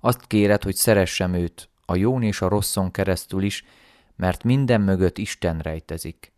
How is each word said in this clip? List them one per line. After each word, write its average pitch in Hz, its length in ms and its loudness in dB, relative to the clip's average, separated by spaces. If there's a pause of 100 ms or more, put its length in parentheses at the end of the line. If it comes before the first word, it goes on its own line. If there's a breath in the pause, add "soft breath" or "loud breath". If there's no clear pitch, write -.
Azt - 260 -2
kéred, 104 360 2
hogy 95 120 -4
szeressem 92 600 2
őt, 87 340 -4 (160)
a 87 120 -2
jón 120 260 0
és 107 180 -2
a 92 80 0
rosszon 98 420 0
keresztül 95 520 -2
is, 101 220 -4 (520 soft breath)
mert 90 280 -2
minden 120 360 2
mögött 95 380 2
Isten 85 400 -4
rejtezik. 80 800 -10